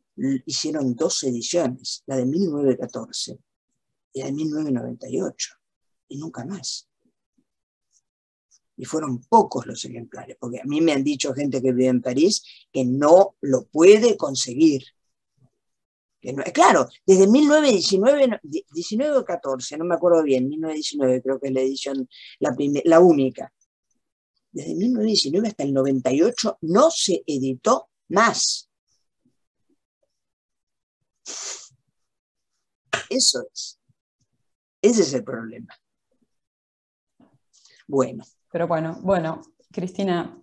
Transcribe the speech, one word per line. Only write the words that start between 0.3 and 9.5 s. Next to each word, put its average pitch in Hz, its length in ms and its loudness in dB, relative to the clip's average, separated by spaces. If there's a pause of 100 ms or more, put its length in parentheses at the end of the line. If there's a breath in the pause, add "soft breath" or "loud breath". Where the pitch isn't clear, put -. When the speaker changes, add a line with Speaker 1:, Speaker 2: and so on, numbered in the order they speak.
Speaker 1:
hicieron 143 480 -4
dos - 300 -2
ediciones, 127 800 -4
la 135 100 -4
de 123 80 -2
mil 165 260 -2
novecientos 139 360 0
catorce - 520 -12 (760)
y 135 60 -10
la 135 60 -10
de 139 60 -6
mil 156 160 -4
novecientos 147 340 -4
noventa 120 280 -12
y 165 100 -4
ocho, - 340 -8 (540)
y 131 80 -14
nunca 143 300 -12
más. - 420 -12 (1900)
Y 127 120 -16
fueron 143 380 -6
pocos 202 420 2